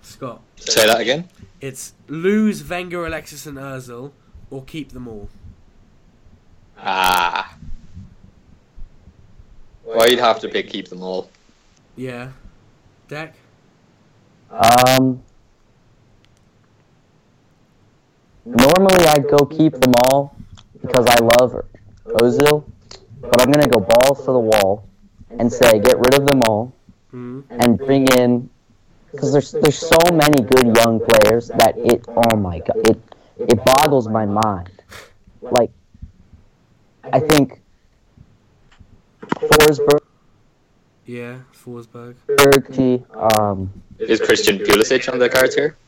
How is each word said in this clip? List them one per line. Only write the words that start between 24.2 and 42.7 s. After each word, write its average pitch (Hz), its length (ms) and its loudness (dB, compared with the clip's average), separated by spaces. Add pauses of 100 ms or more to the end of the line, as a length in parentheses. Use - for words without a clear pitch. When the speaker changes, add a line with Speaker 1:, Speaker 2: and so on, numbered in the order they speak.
Speaker 3:
the 127 80 2
wall 107 480 0 (520)
and 117 120 -2
say 117 280 2
get 120 180 2
rid 131 220 2
of 143 80 -2
them 139 200 2
all 113 260 -4 (400)
Speaker 1:
Mm-hmm. 123 480 -14
Speaker 3:
and 120 160 2
bring 135 300 0 (100)
in, 123 320 0 (680)
'cause 135 160 -4
there's, 143 200 0
there's 151 260 0
so 165 180 0 (160)
many 147 300 2
good 120 360 2
young 117 220 2
players 113 500 2
that - 280 2
it, 120 300 0
oh 117 280 0
my 92 220 -6
God, - 200 -6 (120)
it, 110 80 0 (400)
it - 260 -2
boggles 135 440 2
my 110 180 -4
mind. 101 460 -4 (680)
Like, - 280 -2 (1300)
I 120 160 0
think 151 420 0 (1700)
Forsberg, 453 720 2 (1040)
Speaker 1:
Yeah, 120 320 -14 (160)
Forsberg. 120 600 -20 (120)
Speaker 3:
Berkey, 135 760 2 (360)